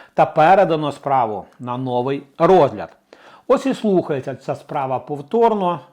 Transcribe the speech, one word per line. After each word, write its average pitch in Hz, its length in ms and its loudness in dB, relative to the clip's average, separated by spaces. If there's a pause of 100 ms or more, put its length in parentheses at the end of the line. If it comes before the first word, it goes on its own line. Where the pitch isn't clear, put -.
(140)
та 160 120 4
передано 160 640 2
справу 113 520 -2 (160)
на 123 160 -8
новий 131 460 -4 (160)
розгляд. 139 580 2 (520)
Ось 269 180 0
і 262 80 -2
слухається 160 600 -2
ця 139 200 -8
справа 135 440 -6
повторно 180 800 -2 (120)